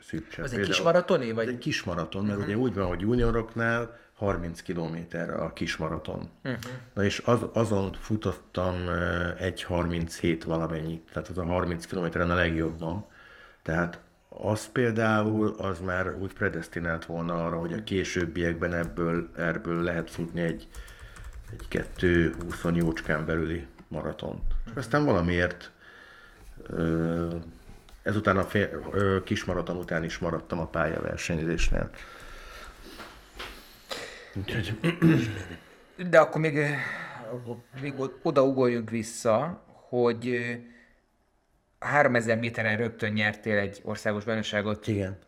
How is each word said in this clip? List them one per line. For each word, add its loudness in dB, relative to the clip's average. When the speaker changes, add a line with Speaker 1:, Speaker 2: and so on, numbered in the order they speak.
Speaker 1:
Szűcs-, -10
Speaker 2:
Az -6
egy -6
Speaker 1:
például. 0
Speaker 2:
kis 2
maratoni, 4
vagy? 0
Speaker 1:
Ez -2
egy -6
kis -2
maraton, -2
mert 0
Speaker 2:
Mhm. -2
Speaker 1:
ugye 0
úgy 2
van, 0
hogy 0
junioroknál 2
harminc -2
kilométer -4
a -4
kis -4
maraton. -4
Speaker 2:
Mhm. -4
Speaker 1:
Na 0
és 2
az, 6
azon 2
futottam, -2
ö, 0
egy -2
harminchét 0
valamennyit, -4
tehát -6
az -8
a -2
harminc 0
kilométeren 0
a 4
legjobban. 0
Tehát 0
az -2
például, 2
az -4
már -2
úgy -6
predestinált -2
volna -2
arra, -2
hogy -4
a -6
későbbiekben 0
ebből, 0
ebből -2
lehet -2
futni -4
egy, -2
egy -12
kettő 4
húszon -2
jócskán 0
belüli -2
maratont. -6
És -10
aztán 0
valamiért, 2
ö, 0
ezután 2
a 4
fél, 0
ö, 4
kis -2
maraton -2
után -2
is -6
maradtam -2
a -2
pályaversenyzésnél. 0
Úgyhogy -4
Speaker 2:
De 10
akkor 6
még, 2
ö, 4
még -6
o-, -4
oda 6
ugorjunk 4
vissza, 2
hogy, 2
ö, 0
háromezer 4
méteren 0
rögtön -2
nyertél 0
egy 0
országos -2
bajnokságot. -2
Speaker 1:
Igen, 0